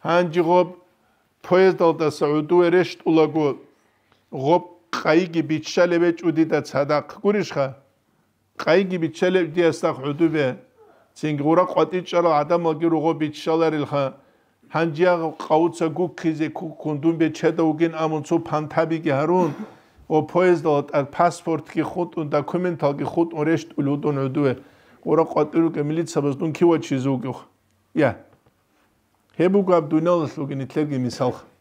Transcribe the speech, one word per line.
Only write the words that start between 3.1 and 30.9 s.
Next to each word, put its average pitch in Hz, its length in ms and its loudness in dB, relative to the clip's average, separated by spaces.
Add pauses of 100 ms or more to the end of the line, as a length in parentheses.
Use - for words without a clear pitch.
ღობ 160 320 2 (240)
ყაიგი 165 540 0
ბიჩალე 160 560 0
ბეჭუდი 170 480 2
და 156 160 0
ცადაყ 143 460 -2 (140)
გურიშ 202 300 0
ხა. 139 140 -2 (920)
ყაიგი 185 400 2
ბიჩალე 180 420 0 (100)
დიასტახ 165 520 0
უდუბე. 147 440 0 (720)
ცინგი, 151 260 -4
ღურა 165 220 4
ყვატი 170 400 0
ჭალა 170 320 2
ადამ 170 320 0
აგირუ 160 320 0
ღო 160 160 0
ბიჩალარი 156 680 -2
ლხა. 143 220 -2 (680)
ჰანჯია 165 400 2 (280)
ყაუცა 165 480 0
გუქიზე 156 640 -4
ქუ 175 140 -10 (100)
ქუნდუმ 151 400 -2
ბე 160 160 2
ჩედა 165 320 0
უგენ 160 320 0
ამუნ 156 260 -2
ცუ 170 220 -2
ფანთაბი 156 560 -2
გე 160 160 -2
ჰარუნ. 165 340 2 (540)
ო 151 140 0 (100)
პოეზდალ 170 540 4
და 143 260 -2
პასპორტ 165 580 -2
კი - 160 -4
ხუტუნ, 170 460 -6
დოკუმენტალ 151 680 -2
კი 147 140 -6
ხუტუნ, 170 340 -2
რეშტ 156 320 0
ულუდუნ 143 420 -2 (120)
უდუე. 131 240 0 (500)
ღურა 160 220 2
ყვატი 151 320 -2
რუკე 165 260 0
მილიცა 160 380 -4
ბაზდუნ 143 320 -2
ქივა 170 260 4
ჩიზუ 135 380 -2
გიხ. 123 220 -8 (560)
ია. 139 160 2 (1300)
ჰებუ 190 260 4
გაბ 180 240 2
დუნალას 160 480 0
ლუგი 147 200 -8
ნიტლეგი 143 440 -4